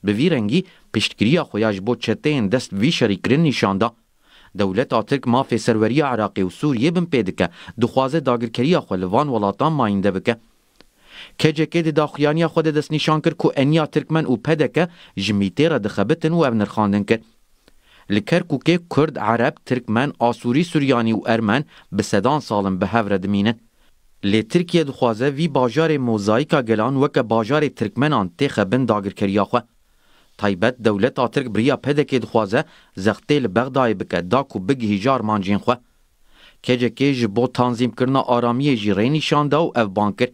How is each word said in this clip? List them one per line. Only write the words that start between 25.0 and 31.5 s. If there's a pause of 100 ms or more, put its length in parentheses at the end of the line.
vî
bajarê
mozayîka
gelan
weke
bajarê
Tirkmenan
tê
xebin
dagirkeriya
xwe. (760)
Taybet
dewleta
Tirk